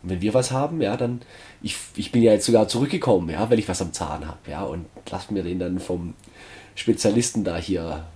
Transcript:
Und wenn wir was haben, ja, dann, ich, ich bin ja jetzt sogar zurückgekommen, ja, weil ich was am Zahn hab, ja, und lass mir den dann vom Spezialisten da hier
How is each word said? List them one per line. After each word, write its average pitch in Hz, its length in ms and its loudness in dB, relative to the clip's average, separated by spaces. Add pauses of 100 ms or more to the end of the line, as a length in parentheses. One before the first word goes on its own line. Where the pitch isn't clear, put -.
Und 90 60 -8
wenn 90 120 -2
wir 107 120 0
was 127 180 2
haben, 147 300 -2
ja, 110 160 0
dann, 123 240 -4 (400)
ich, - 160 -6 (180)
ich - 160 -8
bin 117 120 6
ja 110 100 10
jetzt 101 140 4
sogar 110 200 6
zurückgekommen, 117 640 2
ja, 95 200 -2
weil 117 100 6
ich 101 100 -4
was 90 120 -4
am 82 120 -4
Zahn 78 340 -8
hab, - 200 -14
ja, - 160 -8
und 82 220 -8 (240)
lass - 220 -8
mir 95 120 -2
den 90 160 -4
dann 90 200 -2
vom 85 360 -6 (600)
Spezialisten 113 680 2
da 87 100 -2
hier 82 480 -4 (120)